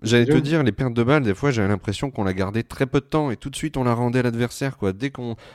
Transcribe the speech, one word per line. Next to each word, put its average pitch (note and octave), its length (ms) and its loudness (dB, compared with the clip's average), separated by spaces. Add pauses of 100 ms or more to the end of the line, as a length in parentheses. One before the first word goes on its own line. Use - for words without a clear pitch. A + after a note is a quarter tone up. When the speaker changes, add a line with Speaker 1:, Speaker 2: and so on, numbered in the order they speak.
Speaker 1:
J'allais A#2+ 220 6
te C3+ 80 2
Speaker 2:
deux. D#3 80 6
Speaker 1:
dire, D#3 200 2
les B2 100 2
pertes B2+ 220 -2
de A#2 80 2
balles, C3+ 220 4
des G#2 100 2
fois, C#3 160 0
j'avais A2+ 180 2
l'impression G#2 440 -2
qu'on A2 120 -4
la F#2+ 100 0
gardait G2 280 -2
très - 240 -4
peu C3 140 0
de - 60 -2
temps, D3+ 260 -2
et G#2+ 40 -4
tout - 140 -10
de C3+ 60 -10
suite, D3 220 -6
on C3 60 0
la A#2+ 120 2
rendait B2 240 0
à - 20 4
l'adversaire, A#2+ 560 -4
quoi. F#2+ 160 -2
Dès A#2+ 160 -6
qu'on, A#2+ 260 -8 (200)